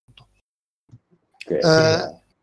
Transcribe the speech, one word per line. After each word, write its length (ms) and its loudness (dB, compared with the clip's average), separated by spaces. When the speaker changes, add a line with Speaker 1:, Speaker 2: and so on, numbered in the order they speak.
Speaker 1:
Punto. 240 -20
Speaker 2:
Ok, 180 -18
Speaker 1:
Eh, 680 0